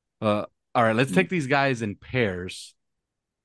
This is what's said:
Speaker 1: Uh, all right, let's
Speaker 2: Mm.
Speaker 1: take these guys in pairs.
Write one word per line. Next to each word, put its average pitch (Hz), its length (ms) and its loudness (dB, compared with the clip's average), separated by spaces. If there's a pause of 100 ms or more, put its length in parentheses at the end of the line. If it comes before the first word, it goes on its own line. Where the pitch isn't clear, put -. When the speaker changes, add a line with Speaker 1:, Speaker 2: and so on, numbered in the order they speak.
(200)
Speaker 1:
Uh, 104 240 0 (320)
all 123 80 4
right, 110 120 4
let's 135 160 2
Speaker 2:
Mm. 180 40 -4
Speaker 1:
take 180 140 2
these 165 180 -4
guys 139 340 0
in 104 140 -4
pairs. 92 800 -4 (680)